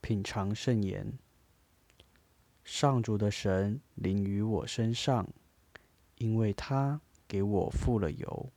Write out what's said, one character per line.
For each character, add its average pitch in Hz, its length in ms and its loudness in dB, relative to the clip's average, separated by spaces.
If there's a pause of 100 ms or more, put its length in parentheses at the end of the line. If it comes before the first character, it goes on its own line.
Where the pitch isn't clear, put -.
品 101 220 -2
尝 101 280 -2
圣 113 300 2
言。 98 340 -4 (1500)
上 135 360 2
主 110 160 0
的 104 140 2
神 101 500 0 (140)
临 101 300 0
于 101 180 0
我 107 240 0
身 117 260 0
上， 117 360 0 (880)
因 110 180 0
为 110 180 2
他 139 480 -2 (280)
给 98 160 -2
我 101 260 2
付 123 260 0
了 90 140 2
油 - 460 -8